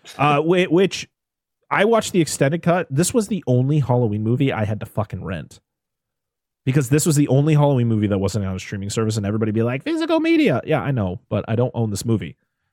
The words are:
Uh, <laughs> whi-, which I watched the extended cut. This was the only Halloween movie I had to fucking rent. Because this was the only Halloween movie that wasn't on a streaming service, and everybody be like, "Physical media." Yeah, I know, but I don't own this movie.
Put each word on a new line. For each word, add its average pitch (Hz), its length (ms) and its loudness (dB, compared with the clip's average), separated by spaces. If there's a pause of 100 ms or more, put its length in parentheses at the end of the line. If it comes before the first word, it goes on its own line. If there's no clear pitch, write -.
(180)
Uh, 143 220 2
<laughs> - 20 0
whi-, 180 260 2
which 175 400 0 (600)
I 160 160 2
watched 220 280 0
the 180 80 2
extended 151 400 -2
cut. 175 280 0
This 147 240 -2
was 214 140 0
the 190 200 -6
only 131 320 2
Halloween 117 440 0
movie 127 280 0
I 104 140 -2
had 104 140 -4
to - 60 -10
fucking 92 380 -6
rent. 82 360 -10 (1040)
Because 131 240 0
this 147 160 2
was 151 120 2
the 147 100 4
only 143 280 4
Halloween 139 320 4
movie 107 200 2
that 98 120 2
wasn't 98 260 -2
on 95 100 -4
a 92 40 -8
streaming 101 300 -10
service, 110 280 -2
and 101 80 -4
everybody 110 260 -2
be 113 120 0
like, 123 200 -4
"Physical 320 380 0
media." 302 440 2
Yeah, 147 160 0
I 139 100 -4
know, 98 360 -2
but 104 200 -2
I 110 100 -2
don't 123 160 0
own 113 160 -2
this 101 160 -6
movie. 98 320 -2 (360)